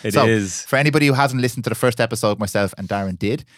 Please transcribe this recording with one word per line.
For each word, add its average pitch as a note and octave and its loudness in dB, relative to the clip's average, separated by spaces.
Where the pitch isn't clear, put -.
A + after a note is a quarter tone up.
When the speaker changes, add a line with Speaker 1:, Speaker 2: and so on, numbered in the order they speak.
Speaker 1:
It G#2+ -2
Speaker 2:
So, B2+ 6
Speaker 1:
is. G#2 0
Speaker 2:
for - 0
anybody D3 4
who C#3 4
hasn't C3 2
listened A#2+ -2
to - -2
the A2 -2
first B2 0
episode, A2 0
myself G2+ -2
and G2 -10
Darren G2 -4
did, G#2+ -4